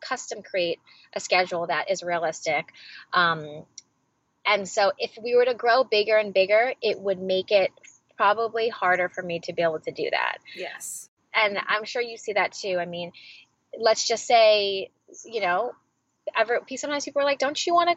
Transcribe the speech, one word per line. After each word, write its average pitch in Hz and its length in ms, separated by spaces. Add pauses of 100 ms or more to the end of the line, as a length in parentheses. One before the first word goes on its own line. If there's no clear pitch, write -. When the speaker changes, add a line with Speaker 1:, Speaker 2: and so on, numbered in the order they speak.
Speaker 1:
custom - 420
create 175 360 (360)
a 196 60
schedule 180 460
that 160 220
is 180 140
realistic. 165 720 (400)
Um, 160 500 (800)
and 202 220
so 196 300
if 220 240
we 240 140
were 247 100
to 247 80
grow 240 320
bigger 214 320
and 208 160
bigger, 208 480
it 208 180
would 190 220
make 190 300
it 190 200 (460)
probably 226 500
harder 180 400
for 185 140
me 170 200
to 175 120
be 175 80
able 160 200
to - 100
do - 200
that. - 280 (160)
Speaker 2:
Yes. - 540 (240)
Speaker 1:
And 208 240 (100)
I'm 214 180
sure 240 160
you 233 160
see - 160
that 196 200
too. 185 260
I 175 60
mean, 175 260 (680)
let's 220 300
just 226 180
say, 214 640 (360)
you 226 160
know, 190 320 (600)
ever, 226 260 (160)
sometimes 285 280
people 285 160
are 277 40
like, 277 120
"Don't 294 300
you 339 80
wanna 349 220